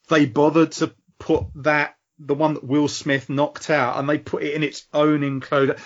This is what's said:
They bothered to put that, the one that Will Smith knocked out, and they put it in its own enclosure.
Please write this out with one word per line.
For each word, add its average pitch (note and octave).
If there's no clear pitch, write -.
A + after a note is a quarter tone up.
They D#3
bothered D3+
to -
put -
that, D3
the C#3+
one D#3
that -
Will C#3+
Smith C#3
knocked C#3+
out, C3
and C#3
they D3+
put -
it D3
in D#3
its -
own D3+
enclosure. C#3